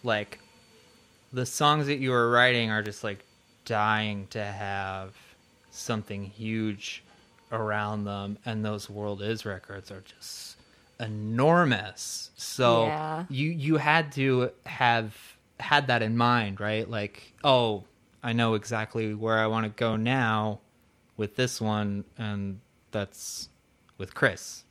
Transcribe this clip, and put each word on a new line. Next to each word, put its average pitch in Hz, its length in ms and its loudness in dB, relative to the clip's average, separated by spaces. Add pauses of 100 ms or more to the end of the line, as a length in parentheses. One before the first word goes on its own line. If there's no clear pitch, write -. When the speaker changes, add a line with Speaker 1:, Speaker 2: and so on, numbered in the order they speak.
Speaker 1:
like, 107 380 -2 (920)
the 127 120 -2
songs 147 420 2
that 143 100 0
you 131 140 0
were 120 200 4
writing 120 400 6
are 107 100 0
just, 104 220 -8
like, 104 220 -8 (400)
dying 107 640 0
to 110 120 -6
have 98 720 -6 (580)
something 104 520 -6
huge 110 800 -6 (480)
around 107 540 -2
them, 101 400 -6
and 110 180 -4
those 104 260 -6
World 104 320 -6
Is 110 240 -4
records 98 460 -10
are 92 100 -16 (160)
just - 380 -16 (760)
enormous. 131 1040 2
So 117 500 4
Speaker 2:
Yeah. 156 440 -4
Speaker 1:
you, 143 220 -2
you 156 260 2
had 151 360 4
to 127 380 2 (140)
have 117 500 2 (440)
had 143 280 2
that 120 140 2
in 113 160 0
mind, 117 420 2
right? 107 300 -2
Like, 104 440 -8 (100)
"Oh, 117 400 4 (400)
I 117 100 -2
know 113 220 4
exactly 107 580 -4
where 110 240 0
I 110 100 4
wanna 110 220 0
go 110 260 0
now 110 640 0 (580)
with 104 180 -4
this 127 260 -2
one," 104 420 -2 (140)
and 101 420 -6 (320)
that's - 580 -8 (480)
with 95 160 -12
Chris. - 580 -2